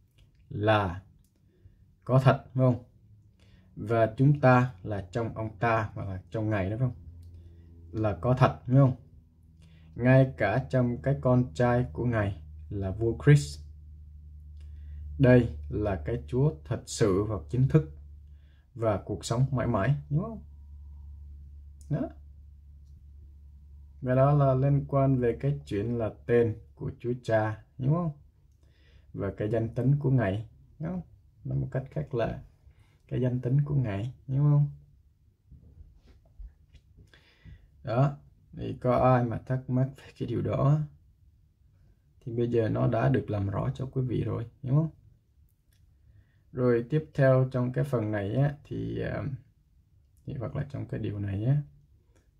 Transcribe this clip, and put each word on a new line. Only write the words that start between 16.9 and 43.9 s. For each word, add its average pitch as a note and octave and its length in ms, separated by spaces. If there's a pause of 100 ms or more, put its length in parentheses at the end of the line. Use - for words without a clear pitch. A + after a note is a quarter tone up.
và G#2+ 120 (140)
chính C3 180
thức D#3 220 (840)
và A2 300
cuộc - 200
sống C3 260
mãi A#2 160
mãi, A#2 280 (160)
đúng D3+ 120
không? A3 200 (1500)
Đó. G#3 180 (1900)
Và B2+ 120
đó C3+ 180
là C#3 220
liên C3+ 340
quan C3+ 300
về A#2 220
cái C#3+ 260
chuyện A2+ 320
là G#2+ 120 (160)
tên A#2 320 (160)
của - 240
Chúa A#2+ 140 (100)
Cha, A2 420 (140)
đúng C3 160
không? E3+ 160 (1040)
Và G2 220
cái G#2+ 140
danh A2+ 180
tính C#3+ 300
của C#3 120
Ngài, A2 380 (300)
đúng E3 120
không? F3+ 120 (420)
Nói C3+ 140
một C3 120
cách C3 200
khác - 240
là - 280 (680)
cái B2+ 120
danh B2 200
tính C3 240
của C#3+ 100
Ngài, A2+ 400 (120)
đúng C3+ 120
không? D3 320 (3250)
Đó, C3 320 (360)
thì A#2 280
có B2 160
ai B2+ 280
mà A2+ 220
thắc C3 240
mắc B2+ 260
về - 220
cái B2+ 100
điều G#2+ 140
đó B2 360 (1400)
thì A#2+ 120
bây A#2+ 180
giờ A2+ 180
nó B2 180
đã B2 220
được A2 220
làm G2+ 180
rõ G#2+ 260
cho B2+ 120
quý C3 160